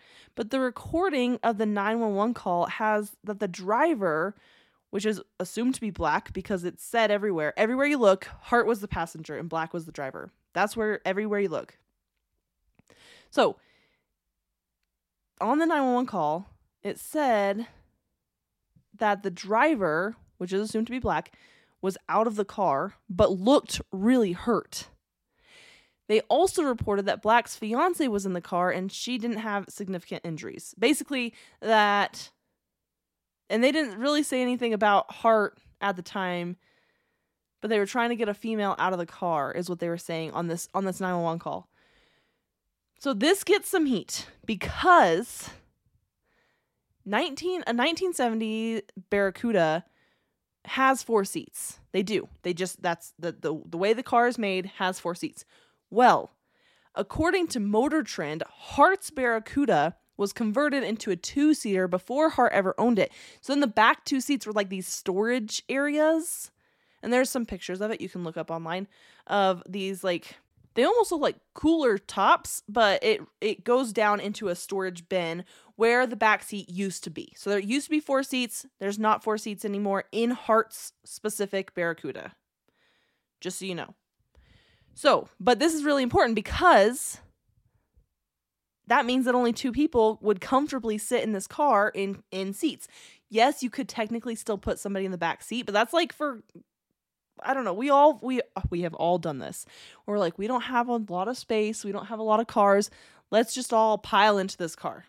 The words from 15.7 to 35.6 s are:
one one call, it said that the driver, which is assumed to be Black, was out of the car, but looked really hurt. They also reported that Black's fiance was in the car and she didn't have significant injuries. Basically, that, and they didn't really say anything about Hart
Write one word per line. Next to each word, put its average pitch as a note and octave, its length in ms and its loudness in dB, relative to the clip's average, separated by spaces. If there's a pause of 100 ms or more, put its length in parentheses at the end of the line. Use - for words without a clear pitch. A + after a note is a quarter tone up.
one B3+ 120 2
one B3 120 0
call, E3+ 420 -2 (360)
it G3+ 160 -6
said A3 680 0 (1300)
that G3+ 280 0
the F#3+ 80 -4
driver, G3+ 840 0 (240)
which F3+ 140 -8
is F#3+ 80 0
assumed A3 260 -2
to A#3+ 60 -10
be B3+ 80 -6
Black, F3+ 320 -2 (500)
was F#3+ 160 -4 (100)
out G#3 200 2
of G#3+ 80 -6
the G#3 80 -2
car, F3 500 -2 (160)
but F#3+ 220 4
looked G3+ 580 2
really G#3+ 400 2
hurt. - 600 -4 (1160)
They G#3+ 220 4
also E4+ 340 2
reported G#3+ 440 -2
that G3 160 -2
Black's A3+ 340 2
fiance D4 500 0
was G3+ 180 -2
in F#3 100 -2
the F3 60 -4
car F3+ 300 0
and F#3 220 -4
she B3 260 -6
didn't A3 200 -6
have G#3 300 -4
significant F#3 560 -10
injuries. D#3 540 -12
Basically, B3+ 560 -2 (280)
that, G#3 680 2 (1200)
and A3+ 140 2
they C#4+ 80 6
didn't C4+ 260 -2
really D4 240 0
say C4 180 -2
anything B3 320 -2
about G#3 380 4
Hart A3 480 2 (220)